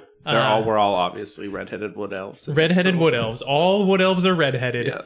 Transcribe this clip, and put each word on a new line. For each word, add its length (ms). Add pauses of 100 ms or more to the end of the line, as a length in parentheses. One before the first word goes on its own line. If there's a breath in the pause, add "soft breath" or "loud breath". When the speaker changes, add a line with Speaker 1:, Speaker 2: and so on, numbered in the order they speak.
(240)
Speaker 1:
They're 140
Speaker 2:
uh, 120
Speaker 1:
all, 140
we're 140
all 160
obviously 540
redheaded 480
wood 160
elves. 340
It 60
makes 60
Speaker 2:
redheaded 360
Speaker 1:
total 100
Speaker 2:
wood 100
Speaker 1:
sense. 100
Speaker 2:
elves. 180
All 440
wood 140
elves 260
are 80
redheaded. 520
Speaker 1:
Yeah. 200